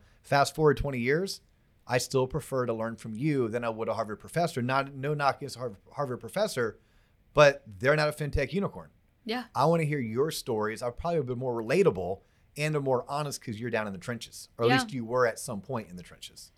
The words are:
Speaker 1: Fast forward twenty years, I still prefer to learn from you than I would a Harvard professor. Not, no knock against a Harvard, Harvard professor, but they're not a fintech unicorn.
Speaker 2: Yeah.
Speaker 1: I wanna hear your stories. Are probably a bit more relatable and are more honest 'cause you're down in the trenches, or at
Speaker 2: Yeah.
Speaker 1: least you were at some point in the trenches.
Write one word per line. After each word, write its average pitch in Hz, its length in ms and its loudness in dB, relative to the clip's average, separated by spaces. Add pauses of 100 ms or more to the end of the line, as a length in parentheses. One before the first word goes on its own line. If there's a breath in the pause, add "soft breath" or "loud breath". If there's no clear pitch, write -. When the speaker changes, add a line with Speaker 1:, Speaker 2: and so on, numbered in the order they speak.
(220 soft breath)
Speaker 1:
Fast 139 340 2
forward 151 220 6
twenty 135 220 -2
years, 151 400 0 (480)
I 127 100 2
still 127 300 0
prefer 123 380 -2
to 117 80 0
learn 113 240 -4
from 113 180 -10
you 135 320 2
than 117 160 -2
I 117 60 0
would 110 180 -4
a 110 60 0
Harvard 107 260 -4
professor. 160 420 -2
Not, 135 340 0
no 139 180 -4
knock 143 240 2
against 135 180 -12
a 117 40 -14
Harvard, 117 180 -8 (160)
Harvard 127 260 -4
professor, 120 580 -2 (560)
but 143 300 6 (160)
they're 139 160 4
not 151 140 2
a - 20 0
fintech 143 400 -2
unicorn. 147 380 -4 (340)
Speaker 2:
Yeah. 233 220 -6 (100)
Speaker 1:
I 127 100 4
wanna 165 200 4
hear 147 140 0
your 123 320 0
stories. 107 500 -2
Are 123 100 -4
probably 170 280 -2
a 139 40 2
bit 123 140 -4
more 123 240 -2
relatable 110 600 2 (360)
and 151 180 0
are 143 60 0
more 131 260 2
honest 143 340 -6
'cause 110 180 -8
you're 120 100 -6
down 110 180 0
in 98 60 -8
the 90 60 -10
trenches, - 580 -10
or 117 80 2
at 120 40 6
Speaker 2:
Yeah. 127 80 6
Speaker 1:
least 113 160 -2
you 117 120 -6
were 123 200 4
at 110 140 0
some 104 220 -8
point 117 280 -8
in 90 60 -14
the 87 80 -14
trenches. - 540 -20